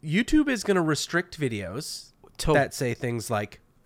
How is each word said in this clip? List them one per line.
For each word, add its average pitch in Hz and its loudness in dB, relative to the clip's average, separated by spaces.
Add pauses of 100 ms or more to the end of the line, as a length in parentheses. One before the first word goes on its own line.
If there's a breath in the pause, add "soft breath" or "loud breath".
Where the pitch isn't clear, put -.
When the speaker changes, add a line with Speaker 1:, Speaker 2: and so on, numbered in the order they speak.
Speaker 1:
YouTube 233 2
is 247 -2
gonna 185 2
restrict 160 -2
videos 113 -6 (260)
Speaker 2:
To- - 2
Speaker 1:
that 143 2
say 123 -2
things 120 -4
like 104 -4 (260)